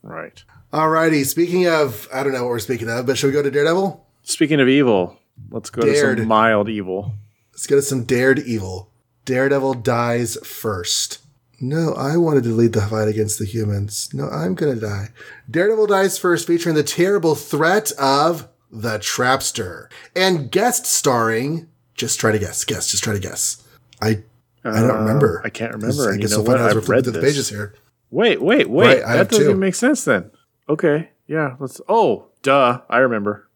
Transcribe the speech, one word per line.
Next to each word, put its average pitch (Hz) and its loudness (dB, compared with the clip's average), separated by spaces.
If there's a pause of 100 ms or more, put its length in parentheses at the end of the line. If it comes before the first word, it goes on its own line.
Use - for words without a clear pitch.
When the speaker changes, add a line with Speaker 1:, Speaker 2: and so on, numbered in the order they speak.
Speaker 1:
Right. - -16 (300)
Speaker 2:
Alrighty, 156 2
speaking 175 0
of, 151 0
I 131 -4
don't 139 -2
know 123 -4
what 123 -2
we're 117 -2
speaking 113 -4
of, 120 -4
but 127 0
should 143 0
we 135 2
go 147 2
to 139 0
Daredevil? 165 0 (200)
Speaker 1:
Speaking 151 0
of 127 6
evil, 120 2 (340)
let's - -12
go 120 -6
to 110 2
Speaker 2:
Dared. 139 2
Speaker 1:
some 113 -2
mild 110 4
evil. 101 -6 (400)
Speaker 2:
Let's - -12
go 143 2
to 143 4
some 135 -4
Dared 131 2
evil. 98 -8 (340)
Daredevil 135 0
dies 120 -2
first. - -6 (420)
No, 151 -2
I 143 -2
wanted 151 2
to 117 0
lead 113 2
the 107 2
fight 107 0
against 107 -2
the 110 -6
humans. 104 -4
No, 143 -6
I'm 170 -4
gonna 143 -2
die. 104 -6 (400)
Daredevil 208 2
dies 190 2
first, 175 0
featuring 170 0
the 151 2
terrible 175 2
threat 170 0
of 143 2 (220)
the 110 -6
Trapster. 117 -2 (280)
And 180 0
guest 240 0
starring, 127 0 (280)
just - -4
try 107 2
to 107 0
guess, 92 -6
guess, 131 -4
just - -2
try 110 -4
to 98 -2
guess. - -8 (380)
I, 220 0 (420)
I 110 0
don't 123 4
Speaker 1:
Uh, 113 2
Speaker 2:
remember. 110 2
Speaker 1:
I 107 -4
can't 113 -8
Speaker 2:
I 110 -10
guess, 107 -10
Speaker 1:
remember. 127 0
Speaker 2:
I - 0
Speaker 1:
And 98 -4
Speaker 2:
guess 104 -2
Speaker 1:
you 107 0
know 107 0
Speaker 2:
we'll 117 2
find 127 4
Speaker 1:
what? 117 2
Speaker 2:
out 107 2
as - -
Speaker 1:
I've 107 2
Speaker 2:
we're 110 0
flipping 95 0
Speaker 1:
read 127 2
Speaker 2:
through 120 -4
the 82 -6
Speaker 1:
this. 143 2
Speaker 2:
pages 139 -4
here. 104 -10 (380)
Speaker 1:
Wait, 202 0
wait, 220 2
wait. 160 4
Speaker 2:
Right, 262 8
I - -2
Speaker 1:
That - 4
Speaker 2:
have 196 4
Speaker 1:
doesn't 214 4
Speaker 2:
two. 147 4
Speaker 1:
even 190 2
make 190 0
sense 269 0
then. 104 0 (360)
Okay, 156 0 (160)
yeah. 143 -4
Let's. 135 -12
Oh, 180 2 (160)
duh. 127 4
I 117 2
remember. 107 0